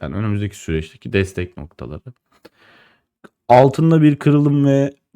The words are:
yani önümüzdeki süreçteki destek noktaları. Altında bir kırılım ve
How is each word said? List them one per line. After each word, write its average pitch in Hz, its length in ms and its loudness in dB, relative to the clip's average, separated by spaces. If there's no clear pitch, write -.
yani 73 140 -10
önümüzdeki 104 420 -6
süreçteki - 560 -10
destek 92 440 -4
noktaları. 73 560 -18
Altında 139 540 4
bir 151 140 4
kırılım 143 500 0
ve 139 280 0